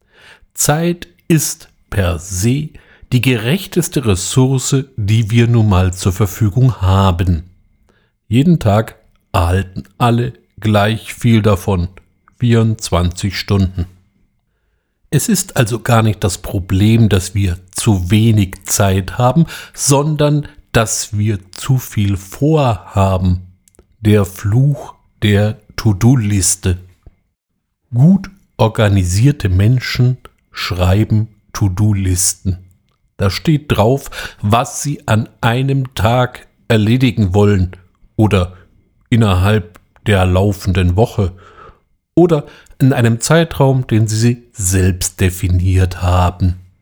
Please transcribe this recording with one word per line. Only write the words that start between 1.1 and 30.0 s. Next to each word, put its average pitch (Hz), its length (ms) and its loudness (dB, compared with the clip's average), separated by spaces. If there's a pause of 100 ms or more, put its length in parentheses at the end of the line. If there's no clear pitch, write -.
ist - 400 -2 (220)
per 87 280 -2
se 98 520 -4 (420)
die 123 100 2
gerechteste 131 840 -2
Ressource, 131 800 0 (100)
die 107 360 0
wir 117 160 2
nun 117 200 2
mal 92 260 2
zur 95 200 -4
Verfügung 110 680 0
haben. 92 680 0 (800)
Jeden 151 300 4
Tag 107 360 0 (380)
erhalten 92 500 -2 (140)
alle 120 340 0 (300)
gleich 107 520 0
viel 113 280 2
davon, 98 480 0 (500)
vierundzwanzig 107 1000 0
Stunden. 92 500 -2 (1200)
Es - 180 -2
ist - 300 -2
also 117 220 -2
gar 113 240 0
nicht 110 200 -2
das 98 140 -2
Problem, 104 720 0
dass 98 260 -2
wir 98 220 -2 (140)
zu 92 400 -2
wenig 107 520 2
Zeit 95 540 -2
haben, 127 280 2 (280)
sondern 147 720 0 (240)
dass - 460 -2
wir 104 220 -2 (120)
zu - 280 -2
viel 101 360 -2
vorhaben. 95 1400 -2 (420)
Der 104 240 4
Fluch 127 680 -2 (280)
der 104 360 0 (180)
To-Do-Liste. 101 1000 0 (1160)
Gut 160 380 2 (240)
organisierte 104 920 0
Menschen 123 680 0 (320)